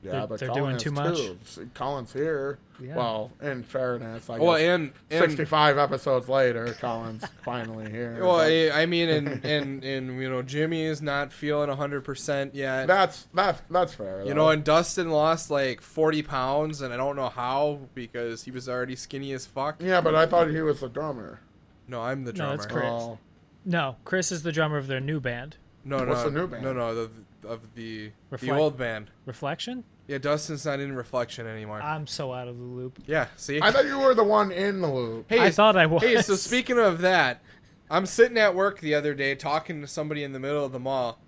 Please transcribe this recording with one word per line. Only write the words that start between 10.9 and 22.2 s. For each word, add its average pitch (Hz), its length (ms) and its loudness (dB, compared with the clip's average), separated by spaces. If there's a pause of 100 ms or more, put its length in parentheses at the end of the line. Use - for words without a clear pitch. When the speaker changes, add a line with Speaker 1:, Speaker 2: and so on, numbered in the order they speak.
Speaker 3:
not 143 320 -4
feeling 147 360 -2
a 135 60 -2
hundred 143 300 -6
percent 139 500 -4
yet. 131 320 -2
Speaker 1:
That's, 185 460 2
that's, 185 360 0
that's 175 240 2
fair, 95 280 -8
Speaker 3:
You 101 80 -4
Speaker 1:
though. 139 60 -2
Speaker 3:
know, 156 160 6
and 151 120 2
Dustin 165 480 2
lost, 160 400 2
like, 135 300 -2
forty 156 420 0
pounds, 143 560 -2
and 131 140 -6
I 120 40 -6
don't 139 200 -2
know 131 100 -2
how 135 540 -2 (120)
because 117 520 -8
he 127 60 -14
was 127 180 -10
already 123 260 -4
skinny 139 380 -8
as 131 120 -8
fuck. 143 360 -6
Speaker 1:
Yeah, 180 180 2
but 160 160 4
I 160 120 8
thought 170 220 4
he 156 120 -2
was 147 180 0
the 135 80 -8
drummer. 127 540 -8 (480)
Speaker 3:
No, 123 120 -8
I'm 131 220 -4